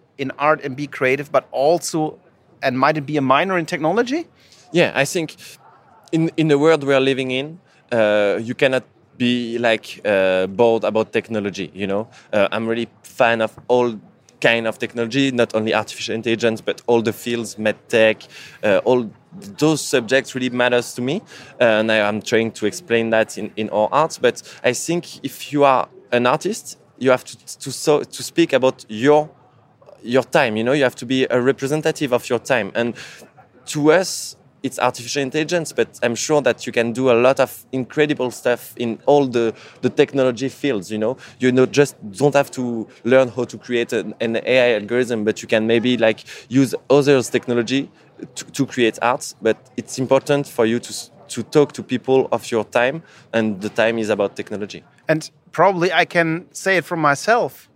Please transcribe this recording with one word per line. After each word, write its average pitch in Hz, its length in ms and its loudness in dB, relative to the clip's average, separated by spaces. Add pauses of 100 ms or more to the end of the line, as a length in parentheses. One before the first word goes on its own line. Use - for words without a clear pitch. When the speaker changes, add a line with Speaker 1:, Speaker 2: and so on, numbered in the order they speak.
(180)
Speaker 1:
in 135 200 -6
art 151 260 2
and 131 120 -8
be 143 100 -8
creative, 135 460 -2
but 135 180 0
also, 156 680 -2 (440)
and 131 160 -2
might 147 180 4
it 147 80 -4
be 151 120 -6
a 143 40 0
minor 151 380 2
in 160 80 -2
technology? 226 640 -2 (440)
Speaker 2:
Yeah, 156 220 2
I 135 100 2
think 160 300 -4 (760)
in, 160 240 0
in 160 120 2
the 143 80 6
world 151 280 4
we 139 100 2
are 135 60 4
living 131 320 -2
in, 147 260 -6 (320)
uh, 104 500 2
you 117 140 -8
cannot 131 300 0 (340)
be, 120 400 -2
like, 113 460 -2
uh, 95 420 2
bored 113 380 2
about 107 280 0
technology, 101 600 -4
you 98 140 -6
know? 101 180 -4 (260)
Uh, 101 200 2
I'm 113 160 -4
really 117 200 -4 (140)
fan 117 400 2
of 110 240 -4
all 120 320 0 (420)
kind 117 260 2
of 110 120 -4
technology, 117 520 -2
not 120 240 0
only 110 180 0
artificial 107 420 -4
intelligence, 113 460 -2
but - 260 -8
all 117 140 2
the 110 140 -2
fields, 117 400 -8
medtech, 110 760 0 (340)
uh, 101 220 4
all 123 260 2 (480)
those 151 220 2
subjects 131 540 -2
really 127 160 -4
matters 123 420 0
to - 80 -8
me. 143 220 -4 (360)
Uh, - 60 4 (160)
and 110 100 0
I, 107 160 2
I'm 104 140 -2
trying 113 320 0
to - 140 -4
explain 113 440 -2
that 110 280 0
in, 104 180 -8
in 107 140 -6
our 104 200 0
art. 156 300 0
But 120 220 0 (200)
I 123 120 0
think - 500 -6
if - 260 -14
you 143 140 2
are 131 240 4 (240)
an 123 140 2
artist, 156 520 -2 (200)
you 127 120 2
have 127 140 2
to, - 360 -20
to, 135 120 -10
so, 147 300 0
to - 200 -12
speak 165 300 -2
about 131 360 0
your, 147 420 2 (720)
your 120 220 0
time, 123 340 2
you 113 60 -2
know? 123 80 0
You 147 120 2
have 123 120 0
to 123 100 -12
be 131 240 0
a 123 100 2
representative 139 720 -2
of 120 160 -2
your 120 100 0
time. 113 360 -2
And 120 200 -2 (720)
to 151 260 2
us, - 440 0 (260)
it's - 160 -6
artificial 123 420 -2
intelligence, 156 540 -4
but - 280 -4
I'm 117 120 0
sure 151 260 0
that 123 260 0
you 123 60 -6
can 117 220 0
do 131 160 2
a - 20 6
lot 123 260 4
of - 340 -2
incredible 131 580 -2
stuff - 480 -4
in 117 260 -4
all 143 220 4
the, 117 260 0 (300)
the 123 80 0
technology 131 580 0
fields, 107 420 -4
you 107 60 -6
know? 107 220 -2 (200)
You 127 140 2
know, 127 140 6
just 139 300 2 (160)
don't 131 220 2
have 143 180 2
to 120 360 -6 (160)
learn 127 240 4
how 120 160 -6
to 117 140 -10
create 120 340 -4
an, 104 280 -4
an 113 160 -2
A 123 360 2
I - 80 2
algorithm, 113 440 -2
but 107 180 -2
you 107 60 -14
can 110 180 2
maybe, 117 320 2
like, 113 260 0 (240)
use 127 260 2 (140)
others' 135 400 4
technology 120 600 -2 (460)
to, - 160 -12
to 139 120 -2
create 117 380 0
art. 123 400 -2
But 110 160 0 (180)
it's - 220 -10
important 135 500 0
for - 160 0
you 113 140 0
to 117 100 -10
s-, - 220 -14 (180)
to - 140 -8
talk 147 300 2
to 113 100 -10
people 131 500 0
of 113 180 -4
your 110 140 -2
time, 131 380 -2 (320)
and 110 260 -2
the 104 80 -6
time 113 300 0
is 110 100 -4
about 101 260 -2
technology. 101 480 -12 (260)
Speaker 1:
And 156 220 -4 (220)
probably 180 400 2
I 165 140 2
can 165 460 -2
say 190 260 -2
it 156 80 -2
from 170 140 -6
myself. 156 760 0